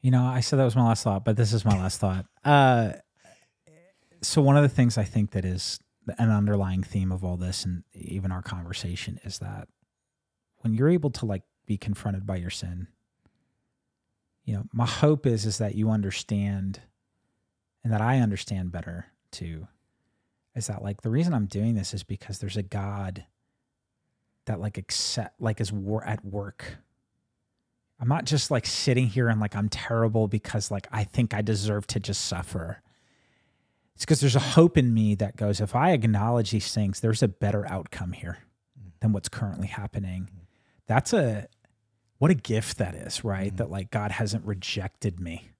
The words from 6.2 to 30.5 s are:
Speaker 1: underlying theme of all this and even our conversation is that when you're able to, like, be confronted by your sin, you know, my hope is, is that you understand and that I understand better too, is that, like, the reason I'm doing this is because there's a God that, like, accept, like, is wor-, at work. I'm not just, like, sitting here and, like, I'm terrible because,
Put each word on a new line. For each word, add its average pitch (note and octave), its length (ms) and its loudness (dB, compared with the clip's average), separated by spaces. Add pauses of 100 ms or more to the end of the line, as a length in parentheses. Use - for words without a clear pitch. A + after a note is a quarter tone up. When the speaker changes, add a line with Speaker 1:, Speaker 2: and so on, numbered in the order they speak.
Speaker 1:
underlying G2+ 500 2
theme F#2 300 -2
of F#2 120 -4
all F2+ 140 -4
this F2+ 280 -4
and F2+ 180 -6 (100)
even F#2 380 -6
our F2+ 100 -6
conversation F2+ 840 -8
is - 160 -12
that - 280 -12 (920)
when A2+ 120 0
you're C3 160 4
able D#3 220 2
to, - 140 -6
like, G2 180 -2 (240)
be G#2 100 0
confronted G2 480 -4
by F#2+ 120 -2
your F2 120 -6
sin, F2+ 380 -8 (1600)
you A#2 100 -4
know, G2+ 180 -4
my A#2 140 0
hope D3 420 2
is, A2 180 2
is G#2+ 120 -2
that G#2 180 -2
you G#2+ 140 2
understand G2+ 920 -2 (1040)
and A2+ 80 0
that G#2+ 100 2
I C3 180 4
understand F#2+ 520 0
better E2+ 360 -8 (220)
too, E2 380 -10 (880)
is A#2 120 -6
that, G2+ 140 -6
like, G2+ 200 -6
the A#2 80 -2
reason D#3+ 240 2
I'm A2 120 0
doing G#2+ 300 0
this G2 180 -4
is G2+ 100 -6
because - 360 -10
there's G2 180 -6
a G#2 60 -2
God G2 640 -6 (1200)
that, G#2 140 -4
like, G2+ 180 -6
accept, - 640 -6
like, A2 180 -2
is G2+ 120 -2
wor-, G#2 340 -4
at G#2 180 -4
work. G2+ 540 -10 (1200)
I'm B2 80 -2
not C#3+ 180 0
just, C#3+ 240 0
like, C3 160 0
sitting B2+ 420 0
here A#2 200 0
and, A2 120 2
like, G#2 160 -2
I'm G#2 140 0
terrible A2+ 580 0
because, G#2+ 440 -4